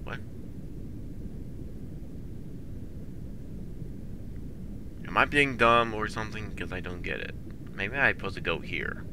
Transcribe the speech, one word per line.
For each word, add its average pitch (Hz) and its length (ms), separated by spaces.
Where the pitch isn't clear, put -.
What? - 140
Am 90 100
I 120 80
being 139 320
dumb 117 380
or 107 140
something? 107 460
'Cause 90 160
I 92 100
don't 90 200
get 67 180
it. - 160
Maybe 101 240
I'm 123 220
supposed 95 160
to 92 80
go 82 160
here. 73 440